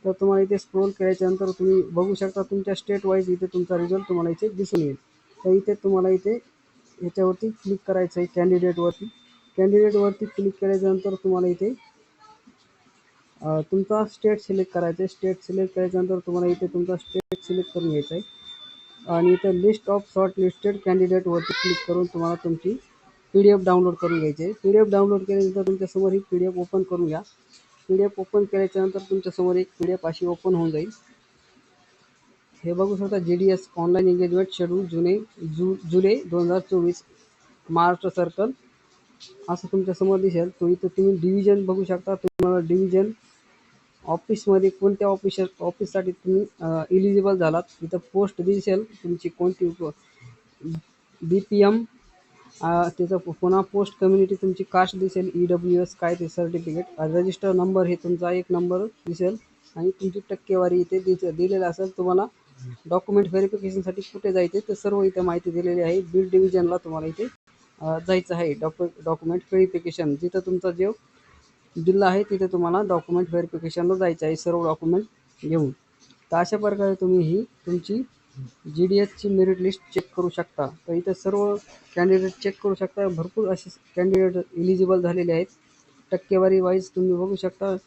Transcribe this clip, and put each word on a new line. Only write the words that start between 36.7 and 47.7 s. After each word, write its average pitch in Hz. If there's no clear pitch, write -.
महाराष्ट्र 175
सर्कल 180
असं -
तुमच्यासमोर 190
दिसेल. 170
तो 175
इथं 180
तुम्ही 196
डिव्हिजन 196
बघू 190
शकता, 185
तुम्हाला 180
डिव्हिजन 190
ऑफिसमध्ये 190
कोणत्या 196
ऑफिस, 196
ऑफिससाठी 185
तुम्ही, 190
अ, 165
एलिजिबल 196
झालात. 165